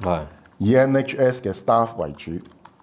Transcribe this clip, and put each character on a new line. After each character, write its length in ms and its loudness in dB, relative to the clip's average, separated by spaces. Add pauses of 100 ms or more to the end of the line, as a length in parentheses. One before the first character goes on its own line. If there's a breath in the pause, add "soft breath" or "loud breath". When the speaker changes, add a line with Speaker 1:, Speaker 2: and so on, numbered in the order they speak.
Speaker 1:
係。 200 -2 (360)
Speaker 2:
以 180 2
N 200 4
H 220 -2
S 240 2
嘅 120 -4
staff 440 0
為 160 -4
主， 180 -14 (520)